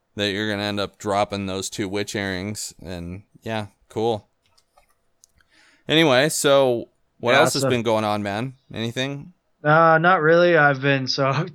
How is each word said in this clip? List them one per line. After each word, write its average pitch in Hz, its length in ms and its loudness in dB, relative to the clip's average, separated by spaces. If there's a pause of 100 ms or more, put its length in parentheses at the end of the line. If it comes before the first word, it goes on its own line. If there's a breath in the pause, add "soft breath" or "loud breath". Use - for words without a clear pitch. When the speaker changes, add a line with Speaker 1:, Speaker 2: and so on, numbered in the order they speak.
(140)
Speaker 1:
that 104 180 -2
you're 107 180 -4
gonna 101 120 -4
end 104 180 -4
up 92 180 -6
dropping 101 480 -2
those 95 240 -6
two 104 180 -6
witch 101 260 -6
earrings. 98 580 -6 (100)
And, 87 420 -12 (180)
yeah, 110 240 -8 (240)
cool. 110 380 -4 (1600 soft breath)
Anyway, 147 400 4
so 139 600 2 (300)
what 120 140 0
Speaker 2:
Yeah, 135 80 4
Speaker 1:
else 165 140 2
has 139 80 -2
Speaker 2:
so 135 80 0
Speaker 1:
been 123 120 0
going 107 220 0
on, 104 180 -2
man? 110 320 -6 (180)
Anything? 135 600 -8 (300)
Speaker 2:
Uh, 160 360 4
not 175 220 4
really. 170 360 4
I've 143 240 4
been, 135 260 0
so, 135 480 -2